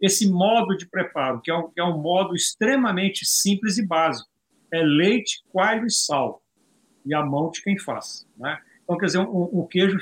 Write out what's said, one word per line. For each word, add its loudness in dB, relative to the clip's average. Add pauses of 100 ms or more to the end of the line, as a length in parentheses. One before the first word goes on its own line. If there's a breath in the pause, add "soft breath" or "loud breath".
Esse 2
modo 2
de -10
preparo, -4
que -6
é 0
um, -4
que -8
é 0
um 0
modo 0
extremamente 0
simples 0
e 0
básico. 0 (440)
É 0
leite, 2 (100)
coalho 2
e -2
sal. -2 (640)
E -2
a 0
mão 0
de -12
quem 0
faz, -10 (100)
né? -8 (260 soft breath)
Então, -2
quer 0
dizer, 0
um, 0
um -2
queijo 2